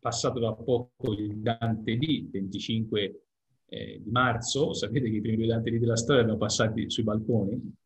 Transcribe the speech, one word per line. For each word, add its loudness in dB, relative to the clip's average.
passato -2
da 0
poco -2
il -4
Dante 0
Di, 0
venticinque, -2
eh, -12
di -8
marzo, 2
sapete -2
che 0
i 0
primi 0
due 0
Dante 2
Di 0
della 2
storia 6
li 4
abbiamo 0
passati 0
sui -2
balconi, 0